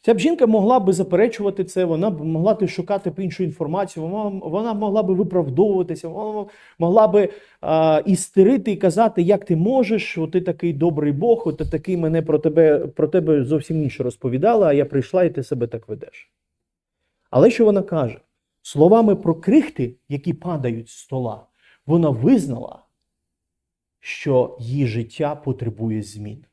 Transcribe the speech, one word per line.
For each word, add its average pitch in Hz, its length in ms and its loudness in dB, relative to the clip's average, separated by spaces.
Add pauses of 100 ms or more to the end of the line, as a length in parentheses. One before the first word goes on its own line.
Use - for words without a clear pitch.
Ця 226 100 4
б 190 60 2
жінка 269 280 2
могла 208 320 2
би 190 140 2
заперечувати 196 680 -2
це, 185 220 -2
вона 165 240 -2
б 156 160 -6
могла 160 280 0
б 190 140 -2
шукати 190 420 -6
б - 100 -10
іншу 185 240 -6
інформацію, 165 640 -6
вона, 202 320 -6
вона 214 340 -6
могла 208 300 0
би 185 100 0
виправдовуватися, 175 920 0
вона 214 380 -8 (340)
могла 196 280 4
би, 196 220 2 (320)
а, 160 440 2
істерити 196 680 2
і 180 60 -4
казати: 196 440 0
«Як 202 240 2
ти 170 100 0
можеш, 214 600 0
о, 160 100 -4
ти 175 140 -2
такий 170 320 -4
добрий 147 380 0
Бог, 226 340 0
от 151 120 -4
такий 160 400 -4
мене 160 240 0
про 156 180 0
тебе, 156 480 2
про 151 200 -2
тебе 156 360 2
зовсім 151 400 -2
інше 131 200 -6
розповідала, 156 640 0
а 147 60 2
я 143 120 2
прийшла, 143 380 0
і 165 60 2
ти 135 140 -6
себе 120 240 -4
так - 220 -12
ведеш». - 420 -16 (1000)
Але 175 220 6
що 233 140 2
вона 202 160 2
каже? 147 400 -4 (400)
Словами 202 540 4
про 165 200 -2
крихти, 165 600 0 (140)
які 143 240 -6
падають 127 560 -6
з - 80 -20
стола, 120 480 -10 (400)
вона 160 240 2
визнала, 139 720 0 (1160)
що - 600 -2
її 127 280 -2
життя 117 480 -4
потребує 113 680 -6
змін. 104 500 -14